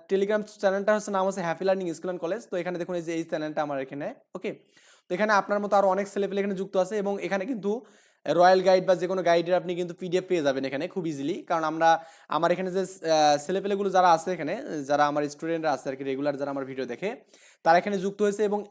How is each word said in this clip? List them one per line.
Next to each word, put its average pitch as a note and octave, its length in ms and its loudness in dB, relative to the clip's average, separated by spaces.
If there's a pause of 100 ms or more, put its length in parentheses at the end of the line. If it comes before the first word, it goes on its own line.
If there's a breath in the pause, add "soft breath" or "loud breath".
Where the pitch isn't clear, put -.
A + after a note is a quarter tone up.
Telegram G3+ 340 0
চ্যানেলটা G3+ 520 0
হচ্ছে, G#3 160 -4
নাম F#3+ 160 0
হচ্ছে G3 140 -4
Happy E3+ 260 -4
Learning F#3+ 300 0
School F#3 160 -6
and F3 100 -10
College। G3+ 280 -4
তো F#3+ 60 -2
এখানে F3 220 -4
দেখুন F3 160 -6
এই F3 60 -4
যে E3 120 -6
এই E3 100 -2
চ্যানেলটা D#3 380 -4
আমার C#3+ 200 -2
এখানে। C#3+ 320 -8 (220)
ওকে, F#3 160 -8 (560 soft breath)
তো F3+ 80 -6
এখানে G#3+ 180 2
আপনার G3+ 260 2
মতো G3+ 160 0
আরও G3 120 6
অনেক F#3+ 260 0
ছেলেপেলে G3 280 -2
এখানে G3 140 -4
যুক্ত G3 220 -4
আছে F#3+ 200 0
এবং G3+ 240 -2
এখানে F#3+ 240 -4
কিন্তু A3 400 -4 (420 soft breath)
রয়্যাল F3 340 8
গাইড F#3 240 6
বা F#3 100 4
যে E3+ 120 0
কোনো F#3+ 160 -2
গাইডের E3+ 320 2
আপনি F3 200 -2
কিন্তু F3 180 -6
পিডিএফ F#3 340 -2
পেয়ে F3 160 0
যাবেন C3+ 220 0
এখানে C#3 220 -4
খুব F3 200 -6
ইজিলি। D3 340 -4
কারণ E3 220 -2
আমরা, D#3+ 420 2 (220 loud breath)
আমার E3 240 2
এখানে F#3 200 -2
যে, F#3 80 -2
আহ, D#3+ 640 2
ছেলেপেলেগুলো G3 440 -2
যারা F3+ 220 4
আছে E3 200 2
এখানে, E3 520 -6
যারা D3 240 2
আমার D3 220 -2
স্টুডেন্টরা D#3+ 420 -4
আছে C3+ 180 -4
আর C3 60 -6
কি, C3+ 80 -10
রেগুলার C3+ 340 -2
যারা C#3 140 -4
আমার C#3 140 -6
ভিডিও C3 200 -6
দেখে, F3 300 -6 (480 soft breath)
তারা E3 140 8
এখানে G3+ 200 0
যুক্ত G3 240 -4
হয়েছে G#3 220 0
এবং G#3 280 -2